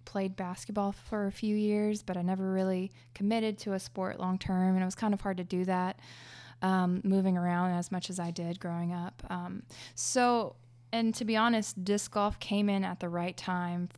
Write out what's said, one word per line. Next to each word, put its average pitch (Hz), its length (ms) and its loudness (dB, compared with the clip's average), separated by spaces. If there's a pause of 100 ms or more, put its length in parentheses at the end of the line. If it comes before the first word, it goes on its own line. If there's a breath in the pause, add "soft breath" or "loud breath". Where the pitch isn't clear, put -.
played 196 300 -2
basketball 196 560 -4
for 202 380 -4
a 196 40 -4
few 214 220 -2
years, 208 480 2
but 180 140 -4
I 175 60 -2
never 190 280 0
really 190 400 0 (240 soft breath)
committed 220 440 2
to 202 160 -4
a 190 40 0
sport 185 400 -6
long 185 200 0
term, 185 360 4
and 185 80 4
it - 20 2
was 185 120 -2
kind 208 180 0
of 196 60 0
hard 190 160 -2
to 180 80 -4
do 180 220 0
that, 185 340 0 (640 loud breath)
um, 185 420 4
moving 190 340 4
around 175 320 2
as 175 220 -2
much 185 180 -4
as 180 80 -6
I 170 140 -4
did 170 260 -4
growing 175 340 -4
up. 175 380 -8
Um, 180 320 -6 (320 loud breath)
so, 240 640 2 (360)
and 226 220 2
to 240 100 -4
be 220 120 2
honest, 220 480 2
disc 202 260 0
golf 208 300 0
came 202 280 2
in 196 140 2
at 185 160 -4
the 180 100 -4
right 175 280 -4
time 175 600 -2